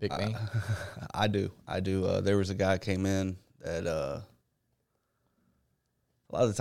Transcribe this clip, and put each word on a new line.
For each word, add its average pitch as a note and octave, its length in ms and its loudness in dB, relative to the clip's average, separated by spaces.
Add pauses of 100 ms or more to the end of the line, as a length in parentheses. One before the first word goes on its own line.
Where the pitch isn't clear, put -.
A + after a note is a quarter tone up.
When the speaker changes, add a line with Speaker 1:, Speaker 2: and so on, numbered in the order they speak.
Speaker 1:
pick G#2 160 -2
me"? G#2+ 180 -2
Speaker 2:
I, A2 140 -4 (680)
<laughs> - 0 - (100)
I - 20 4
do. G2 240 0 (160)
I F2+ 140 -2
do. F#2+ 260 2
Uh, G2 140 2
there G2+ 180 4
was F#2+ 120 2
a F#2+ 40 -2
guy F#2+ 240 4
came F#2+ 260 0
in F#2+ 320 0 (240)
that, E2 260 -4
uh, D2 340 -2 (2000)
a - 40 -10
lot G2 100 2
of A#2 40 4
the G2+ 120 0